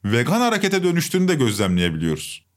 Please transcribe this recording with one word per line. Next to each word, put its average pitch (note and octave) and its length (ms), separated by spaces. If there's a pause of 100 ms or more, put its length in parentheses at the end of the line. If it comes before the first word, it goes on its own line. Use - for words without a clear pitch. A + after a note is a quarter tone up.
vegan B2 360
harekete G3 420
dönüştüğünü F3+ 460
de F3+ 60
gözlemleyebiliyoruz. F2+ 1080 (120)